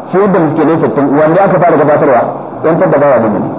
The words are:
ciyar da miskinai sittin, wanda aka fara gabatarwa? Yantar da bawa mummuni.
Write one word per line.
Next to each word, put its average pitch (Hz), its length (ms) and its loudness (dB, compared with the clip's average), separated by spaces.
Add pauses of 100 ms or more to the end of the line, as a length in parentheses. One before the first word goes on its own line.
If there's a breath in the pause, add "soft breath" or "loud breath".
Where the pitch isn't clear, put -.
ciyar 196 260 0
da 185 100 0
miskinai 156 380 0
sittin, 135 300 -2
wanda 156 340 2
aka 185 160 0
fara 165 180 2
gabatarwa? 147 440 2 (400)
Yantar 160 280 0
da 156 100 0
bawa 139 200 2
mummuni. 104 400 -2